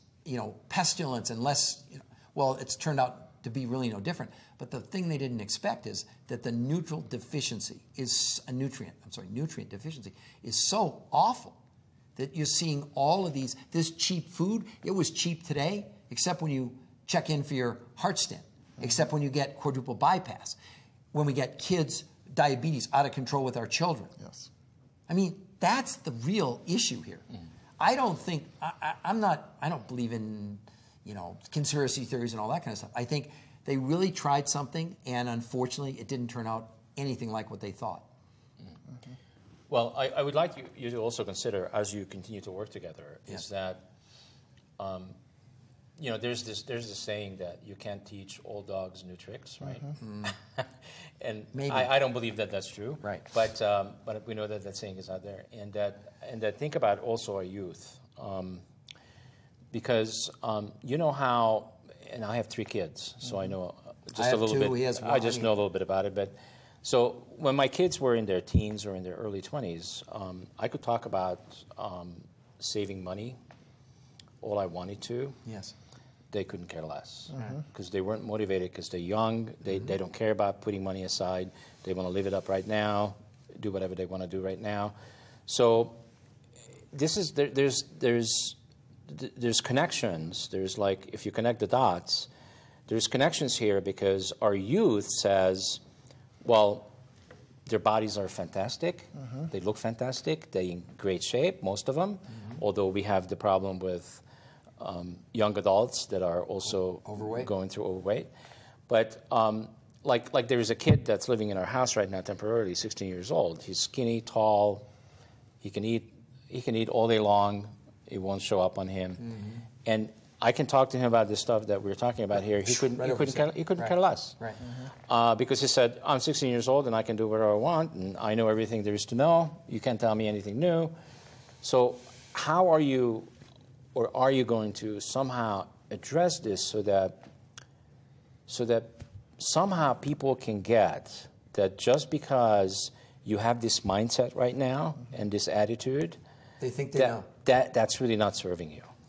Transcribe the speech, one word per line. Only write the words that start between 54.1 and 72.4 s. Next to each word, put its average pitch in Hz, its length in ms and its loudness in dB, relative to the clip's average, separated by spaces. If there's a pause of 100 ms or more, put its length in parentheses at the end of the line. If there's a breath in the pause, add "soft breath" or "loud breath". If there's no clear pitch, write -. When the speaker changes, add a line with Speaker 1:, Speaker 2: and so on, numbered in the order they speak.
Speaker 3:
we 113 80 -8
know 107 120 -4
that 104 180 -6
that 98 120 -10
saying 95 220 -10
is 90 100 -12
out 92 160 -8
there. 98 260 -14
And 104 220 -14
that, 101 400 -4 (180)
and 113 120 -8
that - 160 0
think 147 180 -4
about 104 240 4
also 113 360 -4
our 95 60 -4
youth. 92 560 -12 (220)
Um, 92 400 -8 (1120 soft breath)
because, 113 580 0 (120)
um, 104 300 -4 (100)
you 131 160 -2
know 156 140 2
how, 120 580 2 (420)
and 110 120 -8
I 107 120 -4
have 113 100 -2
three - 180 -6
kids, - 540 -6
so 120 200 -6
I 95 60 -2
Speaker 1:
Mm-hmm. 95 80 -4
Speaker 3:
know, 92 220 -6 (120)
uh, - 60 -16 (160)
just - 120 -8
Speaker 1:
I 104 60 2
Speaker 3:
a 107 40 4
Speaker 1:
have 110 100 4
Speaker 3:
little 110 140 2
Speaker 1:
two, - 140 2
Speaker 3:
bit. 127 80 0
Speaker 1:
he 123 80 0
has 123 180 -2
Speaker 3:
I 143 100 -2
Speaker 1:
one. 127 100 6
Speaker 3:
just 117 160 2
Speaker 1:
I 113 40 -6
Speaker 3:
know 113 60 4
a - 40 6
Speaker 1:
mean 104 60 4
Speaker 3:
little 101 120 2
bit 92 120 -2
about 95 240 0
it. 95 80 -6
But 98 200 -2 (480 loud breath)
so - 440 2 (100)
when 139 200 2
my 139 120 6
kids 180 320 0
were 123 140 4
in 110 120 2
their 92 140 2
teens 104 460 0
or 95 80 -6
in 92 80 -8
their 90 140 -8
early 98 260 -6
twenties, 90 720 -8
um, 92 340 -10 (120)
I 107 100 -2
could - 140 -10
talk 117 240 -2
about, 92 500 -4 (200)
um, 90 380 -10 (440)